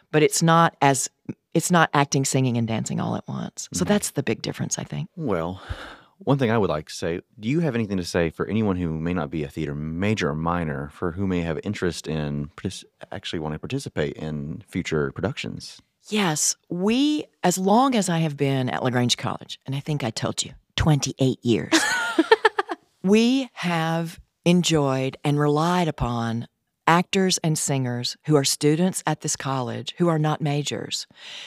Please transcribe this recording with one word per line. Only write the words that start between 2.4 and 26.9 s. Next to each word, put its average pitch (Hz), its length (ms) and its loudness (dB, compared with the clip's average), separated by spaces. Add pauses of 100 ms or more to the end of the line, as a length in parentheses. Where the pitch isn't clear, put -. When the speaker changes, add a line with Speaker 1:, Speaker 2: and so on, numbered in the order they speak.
Speaker 1:
and 117 100 0
dancing 113 340 -4
all 117 140 -4
at - 120 -8
once. - 460 -8
So - 100 -2
Speaker 2:
Mm-hmm. - 100 0
Speaker 1:
that's - 180 0
the 143 120 -4
big - 180 -2
difference, - 380 -4
I - 60 -8
think. 147 320 -6
Speaker 2:
Well, 92 440 -2 (580)
one 143 180 2
thing 127 140 2
I 117 60 4
would 98 120 2
like 78 180 -4
to - 60 -16
say, 87 260 -4 (180)
do 107 120 -6
you 151 100 0
have 151 160 0
anything 101 220 -2
to 87 80 -2
say 85 240 2
for - 180 -4
anyone 101 300 0
who 87 120 -2 (100)
may 85 140 -2
not 78 160 -4
be 80 140 -4
a 69 60 -6
theater 73 260 -6
major 82 540 -2
or 73 60 -2
minor, 80 580 -2
for 90 180 -4
who 95 160 -4
may 90 140 0
have 85 220 -4
interest 95 440 -4
in 73 480 -4
partic-, - 300 -8 (260)
actually - 280 -8
wanting 76 180 -6
to - 20 -12
participate 104 560 -4
in 76 540 -8
future 76 420 -2
productions? - 680 -8 (280)
Speaker 1:
Yes, 190 460 0 (140)
we, 247 560 0 (180)
as 175 140 2
long 226 380 4
as 196 140 2
I 165 100 2
have 156 180 0
been 139 320 0
at - 140 -4
LaGrange 123 340 2
College, - 480 -8
and 135 100 -6
I 139 40 -4
think 143 240 -4
I 113 80 -2
told - 320 -4
you, - 80 -12 (240)
twenty-eight 135 680 2
years, 117 300 2
Speaker 3:
<laughs> - 1300 0
Speaker 1:
we 233 500 4
have 165 640 -2 (260)
enjoyed 143 760 2
and 147 160 2
relied 160 480 2
upon 120 600 -2 (400)
actors 180 520 2